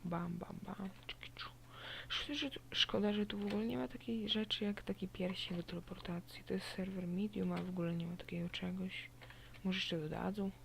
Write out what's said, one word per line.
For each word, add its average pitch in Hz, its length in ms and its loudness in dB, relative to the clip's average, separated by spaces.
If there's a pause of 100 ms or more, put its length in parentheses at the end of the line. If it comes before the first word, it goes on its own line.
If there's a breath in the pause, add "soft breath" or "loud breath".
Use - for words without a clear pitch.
Bam, 175 320 0
bam, 175 240 -6
bam. 190 280 -6 (180)
Cziki, - 280 -8
czu. - 140 -6 (600 loud breath)
Szkoda, - 240 0
że 294 160 2
tu, - 100 -6 (120)
szkoda, 208 420 6
że 208 120 6
tu 208 140 -2
w 202 60 0
ogóle 208 200 4
nie 247 120 2
ma 254 100 2
takiej 226 420 0
rzeczy 214 340 2
jak 202 180 2
taki 196 260 0
pierścień 185 500 0
do 170 60 0
teleportacji. - 800 -6
To 190 100 0
jest 190 120 2
serwer 185 420 -2
medium, 190 440 2
a 175 120 2
w 180 60 -2
ogóle 170 240 2
nie 170 140 0
ma 175 80 -2
takiego 170 340 -2
czegoś. 185 600 -2 (540 loud breath)
Może 185 140 4
jeszcze 180 220 2
dodadzą. 185 520 2 (140)